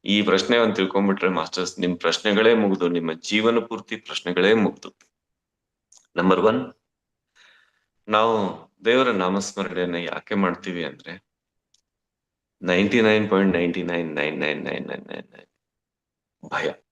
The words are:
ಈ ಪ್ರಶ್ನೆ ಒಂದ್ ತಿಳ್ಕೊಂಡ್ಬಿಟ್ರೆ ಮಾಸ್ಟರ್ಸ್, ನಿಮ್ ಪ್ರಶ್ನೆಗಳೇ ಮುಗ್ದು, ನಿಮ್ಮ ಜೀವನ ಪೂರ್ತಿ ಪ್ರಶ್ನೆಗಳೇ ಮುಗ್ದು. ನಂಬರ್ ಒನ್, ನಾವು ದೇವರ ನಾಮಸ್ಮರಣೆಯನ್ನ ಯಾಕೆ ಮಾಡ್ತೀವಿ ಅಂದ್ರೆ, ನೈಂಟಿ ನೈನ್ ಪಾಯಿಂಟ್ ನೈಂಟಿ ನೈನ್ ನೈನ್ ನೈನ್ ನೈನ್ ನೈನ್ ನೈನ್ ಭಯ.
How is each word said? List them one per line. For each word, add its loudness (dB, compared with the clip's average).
ಈ 2
ಪ್ರಶ್ನೆ 2
ಒಂದ್ 2
ತಿಳ್ಕೊಂಡ್ಬಿಟ್ರೆ 0
ಮಾಸ್ಟರ್ಸ್, -4
ನಿಮ್ -2
ಪ್ರಶ್ನೆಗಳೇ 2
ಮುಗ್ದು, 2
ನಿಮ್ಮ -2
ಜೀವನ 0
ಪೂರ್ತಿ -8
ಪ್ರಶ್ನೆಗಳೇ 0
ಮುಗ್ದು. 0
ನಂಬರ್ 2
ಒನ್, 0
ನಾವು 2
ದೇವರ 4
ನಾಮಸ್ಮರಣೆಯನ್ನ -2
ಯಾಕೆ -6
ಮಾಡ್ತೀವಿ -2
ಅಂದ್ರೆ, -14
ನೈಂಟಿ 2
ನೈನ್ 4
ಪಾಯಿಂಟ್ 2
ನೈಂಟಿ -2
ನೈನ್ -6
ನೈನ್ -4
ನೈನ್ -4
ನೈನ್ -8
ನೈನ್ -12
ನೈನ್ -16
ಭಯ. -4